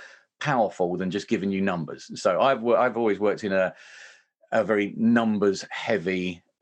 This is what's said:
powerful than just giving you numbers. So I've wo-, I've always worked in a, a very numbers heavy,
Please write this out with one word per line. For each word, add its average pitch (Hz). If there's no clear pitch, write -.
powerful 98
than 92
just 101
giving 98
you 95
numbers. 87
So 92
I've 127
wo-, 117
I've 113
always 104
worked 101
in 98
a, 92
a 110
very 104
numbers 110
heavy, 90